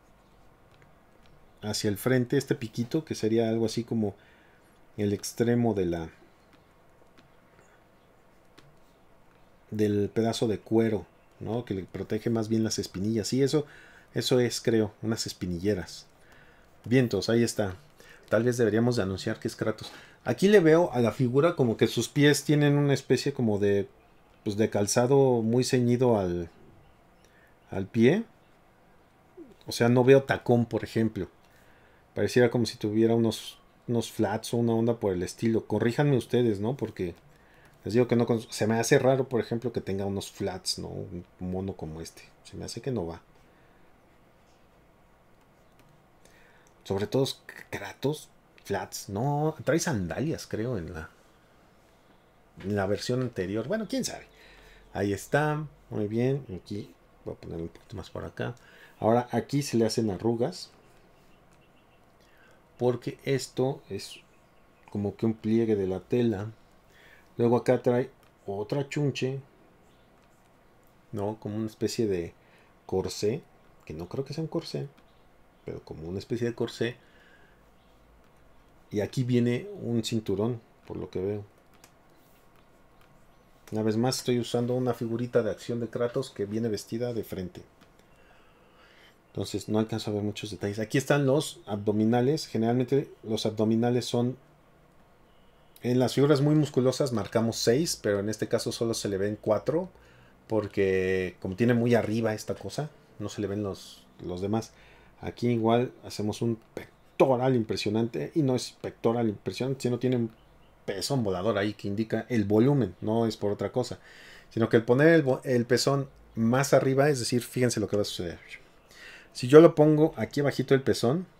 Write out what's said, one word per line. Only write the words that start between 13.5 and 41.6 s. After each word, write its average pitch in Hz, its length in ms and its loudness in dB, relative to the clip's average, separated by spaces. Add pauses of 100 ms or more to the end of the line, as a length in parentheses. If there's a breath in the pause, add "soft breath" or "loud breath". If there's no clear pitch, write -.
eso 123 260 2
es, 120 220 0
creo, 110 400 2
unas 110 260 -4
espinilleras. 90 800 -4 (800 soft breath)
Vientos, 117 420 2
ahí 117 160 4
está. 101 320 -2 (540 loud breath)
Tal 110 140 4
vez 123 120 2
deberíamos 117 400 2
de 107 80 0
anunciar 95 380 -4
que 117 80 -6
es - 80 -8
Kratos. - 340 -6 (320 loud breath)
Aquí 127 240 2
le 208 140 10
veo 165 320 6
a 123 80 2
la 110 100 4
figura 139 460 2
como 117 180 2
que 113 120 4
sus 117 200 -2
pies 143 380 4
tienen 147 320 4
una 143 160 2
especie 135 400 0
como 107 240 0
de, 101 320 2 (560)
pues, 101 100 -4
de 107 140 2
calzado 123 720 4
muy 117 240 2
ceñido 120 520 2
al, 87 320 -2 (1200 soft breath)
al 98 160 -6
pie. 135 360 4 (1400)
O - 80 -10
sea, 120 160 4
no 123 160 6
veo 135 180 8
tacón, 120 420 2
por 110 200 -4
ejemplo. 107 420 -2 (880 soft breath)
Pareciera 117 340 4
como 120 160 0
si - 120 -8
tuviera 110 380 2
unos, 113 440 -2 (280)
unos 117 220 -2
flats 107 440 -2
o 120 40 -2
una 117 160 0
onda 117 240 0
por 104 140 0
el 90 120 -2
estilo. 110 440 -2
Corríjanme 120 480 2
ustedes, 117 460 0
¿no? 127 160 -2
Porque 101 380 -6 (680 soft breath)
les 101 120 -4
digo 120 120 4
que 120 80 2
no 117 100 4
con-, 117 240 -2
se - 160 -4
me 113 140 2
hace 139 180 4
raro, 131 300 2
por - 140 -2
ejemplo, 117 320 -6
que 95 80 -4
tenga 98 240 -4
unos 98 260 -6
flats, 92 480 -6
¿no? 87 80 -10
Un 92 380 -12 (140)
mono 92 340 -6